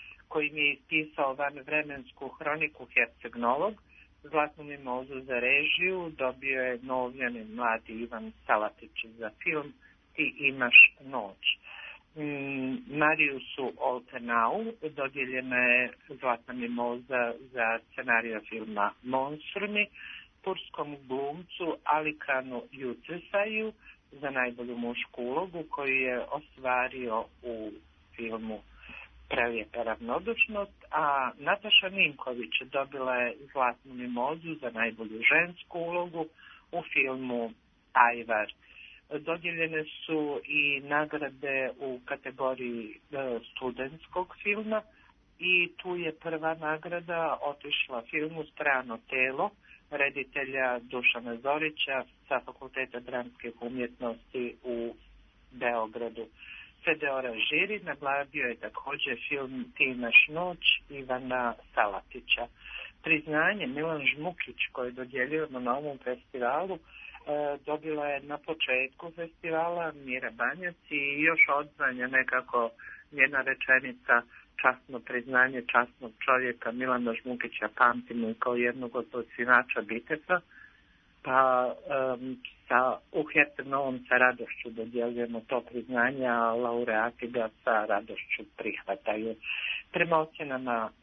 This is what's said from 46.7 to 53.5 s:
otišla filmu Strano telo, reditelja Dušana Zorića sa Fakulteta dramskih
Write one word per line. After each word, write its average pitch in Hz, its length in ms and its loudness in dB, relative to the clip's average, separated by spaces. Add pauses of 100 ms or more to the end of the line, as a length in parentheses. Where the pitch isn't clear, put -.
otišla 143 680 -2
filmu 156 340 -2
Strano 131 560 0 (100)
telo, 135 400 2 (420)
reditelja 135 880 0
Dušana 120 560 0
Zorića 139 680 0 (240)
sa 131 120 2
Fakulteta 131 600 -8
dramskih 123 640 -6